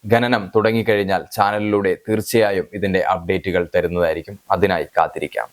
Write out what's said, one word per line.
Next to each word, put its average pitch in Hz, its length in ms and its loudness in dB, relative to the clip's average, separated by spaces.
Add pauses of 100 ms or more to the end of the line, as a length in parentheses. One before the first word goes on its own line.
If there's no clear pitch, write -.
ഖനനം 117 440 2
തുടങ്ങിക്കഴിഞ്ഞാൽ 104 720 2 (100)
ചാനലിലൂടെ 104 600 0 (100)
തീർച്ചയായും 104 680 0
ഇതിന്റെ 95 340 0
അപ്ഡേറ്റുകൾ 90 600 -2
തരുന്നതായിരിക്കും. 87 680 -2 (140)
അതിനായി 92 400 2
കാത്തിരിക്കാം. 78 640 -2